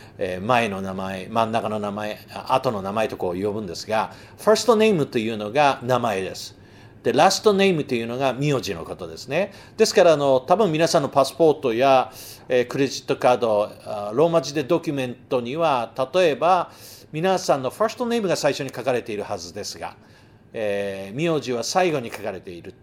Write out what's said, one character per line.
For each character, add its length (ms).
え 220
ー、 60
前 220
の 140
名 120
前、 340
真 180
ん 80
中 160
の 100
名 120
前、 280
あ-、 220
後 160
の 100
名 100
前 160
と 80
こ 220
う 40
呼 120
ぶ 80
ん 60
で 80
す 120
が、 260
フ 120
ァ 40
ー 40
ス 80
ト 100
ネ 120
ー 60
ム 120
と 120
い 120
う 80
の 140
が 320
名 160
前 220
で 140
す。 220
で、 100
ラ 180
ス 100
ト 120
ネ 120
ー 80
ム 120
と 100
い 80
う 40
の 100
が 160
名 260
字 160
の 80
こ 120
と 120
で 100
す 120
ね。 240
で 80
す 100
か 80
ら、 100
あ 40
の、 240
多 160
分 140
皆 160
さ 120
ん 40
の 60
パ 140
ス 100
ポ 180
ー 80
ト 140
や、 380
え 120
ー、 60
ク 100
レ 100
ジ 160
ッ 20
ト 100
カ 180
ー 40
ド、 340
あ、 280
ロ 140
ー 20
マ 120
字 120
で 100
ド 160
キ 120
ュ 20
メ 120
ン 100
ト 240
に 160
は、 380
例 180
え 40
ば、 360
皆 280
さ 160
ん 80
の 60
フ 140
ァ 20
ー 40
ス 60
ト 100
ネ 120
ー 40
ム 60
が 80
最 180
初 100
に 120
書 80
か 80
れ 100
て 120
い 40
る 60
は 140
ず 160
で 100
す 160
が、 160
え 600
ー、 20
名 240
字 140
は 100
最 280
後 80
に 120
書 120
か 80
れ 100
て 100
い 100
る 220